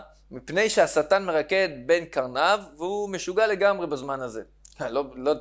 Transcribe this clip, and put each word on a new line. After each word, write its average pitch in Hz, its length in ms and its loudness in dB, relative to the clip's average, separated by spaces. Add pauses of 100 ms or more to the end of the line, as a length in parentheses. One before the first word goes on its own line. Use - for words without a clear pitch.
(320)
מפני 160 380 -2
שהשטן 196 540 2
מרקד 185 460 0 (160)
בין 170 200 2
קרניו, 147 540 2 (180)
והוא 196 320 -4
משוגע 190 380 0
לגמרי 196 400 2
בזמן 139 340 -6
הזה. 113 200 -8 (480)
לא, 135 160 -2 (100)
לא, 131 260 0